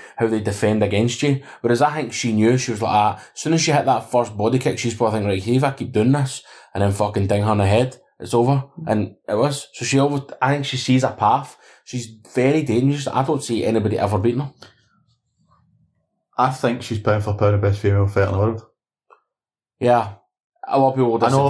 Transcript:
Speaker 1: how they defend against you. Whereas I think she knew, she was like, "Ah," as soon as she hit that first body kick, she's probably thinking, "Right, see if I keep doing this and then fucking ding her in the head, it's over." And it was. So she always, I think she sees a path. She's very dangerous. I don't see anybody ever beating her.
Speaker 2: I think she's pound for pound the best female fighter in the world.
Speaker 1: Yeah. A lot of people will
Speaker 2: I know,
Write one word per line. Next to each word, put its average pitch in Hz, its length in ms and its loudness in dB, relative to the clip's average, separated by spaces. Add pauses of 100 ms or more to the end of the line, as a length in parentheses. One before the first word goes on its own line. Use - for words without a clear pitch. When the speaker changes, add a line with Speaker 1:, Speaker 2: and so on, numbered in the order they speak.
(160)
Speaker 1:
how 117 100 0
they 110 140 0
defend 104 420 0
against 104 400 0
you. 139 200 0 (180)
Whereas 120 200 2
I 147 140 2
think 127 180 -6
she 117 200 -4
knew, 110 260 4
she 127 140 -4
was 107 100 -4
like, - 100 -2
"Ah," 104 260 2 (140)
as - 80 -16
soon 156 120 -2
as 165 80 2
she 160 100 0
hit 143 140 2
that 123 260 -2
first 113 260 0
body 113 220 0
kick, 131 220 -2
she's 113 140 -2
probably 110 260 0
thinking, 101 100 -2
"Right, 95 140 -2
see 120 100 0
if 131 80 2
I 139 80 0
keep 131 220 -10
doing 110 180 2
this 139 320 0 (320)
and 98 80 -2
then 101 80 2
fucking 101 380 -2
ding 101 160 0
her 107 80 2
in 101 60 2
the 98 80 2
head, 120 320 2 (200)
it's - 160 -8
over." 131 300 2 (240)
And 107 260 -2 (140)
it 107 80 -2
was. 139 380 -2
So 123 100 -10
she 127 160 2
always, 143 220 0 (200)
I 135 120 2
think 143 100 -4
she 131 120 -6
sees 127 280 2
a 120 80 0
path. 127 440 0 (280)
She's 117 240 -10 (260)
very 139 300 2
dangerous. 131 420 0
I 131 160 -2
don't 139 220 -2
see 110 200 -4
anybody 107 320 0
ever 104 220 0
beating 117 220 0
her. 143 120 -8 (1800)
Speaker 2:
I 131 140 2
think 127 320 -4
she's 107 160 -6
pound 107 240 0
for 104 120 -2
pound 104 200 2
the 101 40 2
best 101 200 0
female 101 300 2
fighter 98 180 0
in 98 60 -4
the 95 60 -2
world. 110 240 -2 (1160)
Speaker 1:
Yeah. 117 360 2 (520)
A - 120 0
lot 135 120 4
of 131 60 -6
people 120 160 2
will 113 120 2
Speaker 2:
I 117 60 4
know, 135 200 4